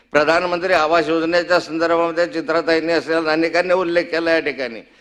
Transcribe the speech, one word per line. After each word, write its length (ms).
प्रधानमंत्री 640
आवास 360
योजनेच्या 500
संदर्भामध्ये 680
चित्राताईंनी 680
असेल, 340
अनेकांनी 460
उल्लेख 300
केला 280
या 80
ठिकाणी 400